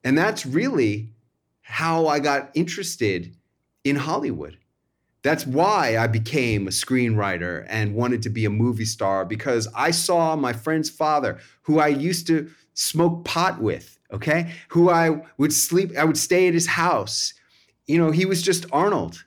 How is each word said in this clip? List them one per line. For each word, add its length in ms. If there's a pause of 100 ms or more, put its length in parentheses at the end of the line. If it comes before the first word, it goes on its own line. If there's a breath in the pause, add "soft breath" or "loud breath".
And 160
that's 280
really 640 (480)
how 480
I 100
got 360
interested 840 (480)
in 120
Hollywood. 600 (680)
That's 240
why 520
I 80
became 600
a 40
screenwriter 1000
and 260
wanted 280
to 80
be 160
a 40
movie 360
star, 400
because 480
I 160
saw 440
my 200
friend's 340
father, 500 (220 loud breath)
who 180
I 100
used 400
to 200 (240 loud breath)
smoke 540
pot 340
with, 380 (120)
okay, 400 (180 loud breath)
who 200
I 320 (160 loud breath)
would 160
sleep, 460
I 60
would 120
stay 320
at 60
his 140
house. 680 (520 soft breath)
You 120
know, 140
he 120
was 160
just 320
Arnold 540